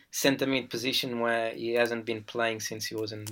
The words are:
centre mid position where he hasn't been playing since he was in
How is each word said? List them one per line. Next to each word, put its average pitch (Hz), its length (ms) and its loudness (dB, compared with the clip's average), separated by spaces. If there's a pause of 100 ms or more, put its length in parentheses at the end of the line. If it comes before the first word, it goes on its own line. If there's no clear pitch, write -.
(100)
centre 139 360 2
mid 131 220 0
position 120 520 0
where 117 340 2
he 117 200 -2
hasn't 117 300 4
been 110 180 -4
playing 113 380 -2
since 107 260 -6
he 113 80 -6
was 107 180 -4
in 107 200 -8